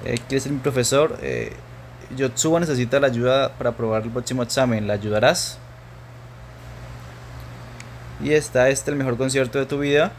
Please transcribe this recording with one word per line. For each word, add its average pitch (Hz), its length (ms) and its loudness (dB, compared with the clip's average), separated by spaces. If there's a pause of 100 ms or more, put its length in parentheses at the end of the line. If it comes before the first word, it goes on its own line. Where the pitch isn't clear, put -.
Eh, 120 140 -2 (100)
¿quieres 135 140 0
ser 139 100 -6
mi 143 60 -4
profesor? 131 640 2
Eh, 62 300 -4 (640)
Yotsuba 135 440 2
necesita 135 400 2
la 139 60 4
ayuda 127 500 2
para 120 140 0
aprobar 110 320 0
el 117 80 -6
próximo 123 320 -2
examen. 117 440 2
¿La 104 80 2
ayudarás? 107 640 2 (2750)
Y 143 100 2
está 131 360 6
este, 139 220 0
el 147 60 0
mejor 131 200 0
concierto 131 420 2
de 135 80 0
tu 143 120 -2
vida. 147 400 4